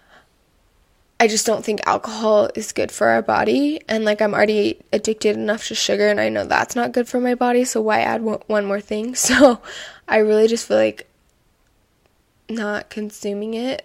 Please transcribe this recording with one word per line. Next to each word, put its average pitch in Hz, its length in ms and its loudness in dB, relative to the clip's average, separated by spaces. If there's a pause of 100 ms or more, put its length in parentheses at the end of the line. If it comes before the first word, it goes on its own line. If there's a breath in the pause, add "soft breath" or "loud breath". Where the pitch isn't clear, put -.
(1200 loud breath)
I 233 80 4
just 214 200 0
don't 208 180 -2
think 214 220 -4
alcohol 214 680 0
is - 200 -8
good - 180 -4
for - 160 0
our 117 160 2
body. 262 680 0
And, 220 160 -2
like, 214 160 0
I'm 208 140 0
already 214 440 0 (140)
addicted 214 420 -2
enough 220 340 -4
to 226 60 -8
sugar, 208 320 0
and 208 140 2
I 220 80 0
know 208 160 -2
that's - 300 0
not 240 160 -2
good 240 160 -2
for 247 120 -4
my 247 140 0
body, 247 300 2
so 233 180 -2
why 214 200 0
add 226 200 -2
one, 214 240 -4
one 208 200 0
more 196 160 -2
thing? 220 340 -6
<laughs> - 100 -2
So 254 360 6 (460 loud breath)
I 220 100 2
really 214 300 4
just 233 200 -2
feel 214 100 2
like - 320 0 (1400)
not 208 440 -6
consuming 214 640 -6
it, 247 300 -6